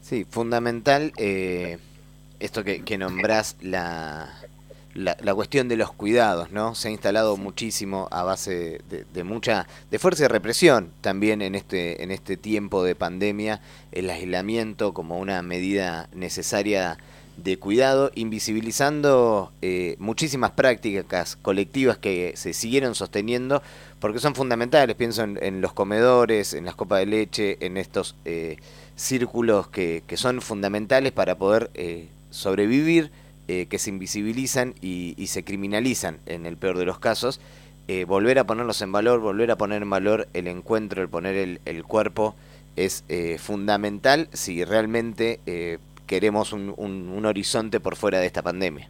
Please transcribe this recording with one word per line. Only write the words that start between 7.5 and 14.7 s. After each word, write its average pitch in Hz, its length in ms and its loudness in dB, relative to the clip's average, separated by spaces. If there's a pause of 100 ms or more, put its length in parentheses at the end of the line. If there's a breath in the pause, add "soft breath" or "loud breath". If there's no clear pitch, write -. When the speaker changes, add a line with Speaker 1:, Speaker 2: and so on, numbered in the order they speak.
Speaker 1:
a 90 120 -4
base 90 640 -4
de, - 240 -10
de 87 120 -6
mucha, 104 420 -2 (240 loud breath)
de 107 80 -2
fuerza 151 260 4
y 123 40 6
represión 113 600 6 (140)
también 104 400 2
en 95 120 -4
este, 87 480 -4
en 92 80 -8
este 95 280 -6
tiempo 101 460 0
de 90 100 2
pandemia, 104 680 -2 (320 loud breath)
el 92 160 -4
aislamiento 95 840 -2